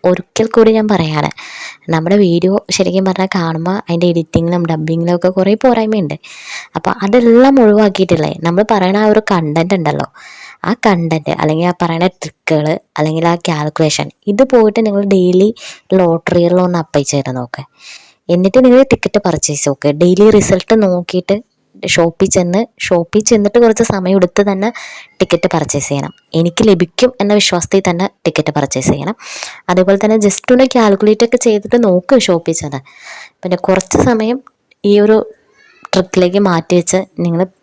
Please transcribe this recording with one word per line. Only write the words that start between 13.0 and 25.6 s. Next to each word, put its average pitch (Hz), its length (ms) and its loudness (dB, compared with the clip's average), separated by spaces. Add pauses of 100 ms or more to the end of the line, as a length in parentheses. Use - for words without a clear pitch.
ആ - 20 -2 (120)
കാൽക്കുലേഷൻ, 151 580 -2 (260)
ഇത് 214 100 2 (100)
പോയിട്ട് 220 340 2
നിങ്ങൾ 202 160 -2 (140)
ഡെയിലി 185 320 4 (500)
ലോട്ടറികളിലൊന്ന് 175 840 0
അപ്ലൈ 143 180 -2 (120)
ചെയ്ത് 135 240 -4
നോക്ക്. 123 240 -12 (720)
എന്നിട്ട് 190 300 2
നിങ്ങൾ 254 160 6 (100)
ടിക്കറ്റ് - 360 0
പർച്ചേസ് 151 420 -4
നോക്ക്. 143 220 -2 (100)
ഡെയിലി 180 240 4 (120)
റിസൾട്ട് 190 460 0
നോക്കിയിട്ട് 180 520 -2 (600)
ഷോപ്പിൽ 170 400 0
ചെന്ന്, 180 260 0 (260)
ഷോപ്പിൽ 180 420 0
ചെന്നിട്ട് 208 340 2
കുറച്ച് 226 300 2
സമയം 190 280 0
എടുത്ത് 180 280 0
തന്നെ 196 200 -2 (520)
ടിക്കറ്റ് 175 340 0
പർച്ചേസ് 147 360 -4